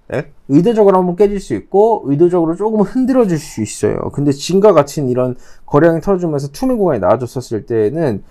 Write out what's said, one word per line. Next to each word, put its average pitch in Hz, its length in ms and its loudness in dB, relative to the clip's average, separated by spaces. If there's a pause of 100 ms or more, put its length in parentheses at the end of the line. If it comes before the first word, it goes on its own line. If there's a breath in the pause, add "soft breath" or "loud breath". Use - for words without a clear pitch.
(140)
예? 139 140 -6 (200)
의도적으로 196 500 4
한번 180 180 0
깨질 202 240 2
수 131 160 -6
있고, 208 500 0
의도적으로 165 500 2
조금 214 260 -2
흔들어질 233 560 0
수 - 240 -10
있어요. - 360 -4 (160)
근데 143 180 0
지금과 196 420 2
같은 143 360 0
이런 123 260 -2 (300 soft breath)
거래량이 165 360 2
털어주면서 160 480 -2
투매 254 260 -4
구간이 170 240 0
나와줬었을 113 680 -2
때는 117 640 -2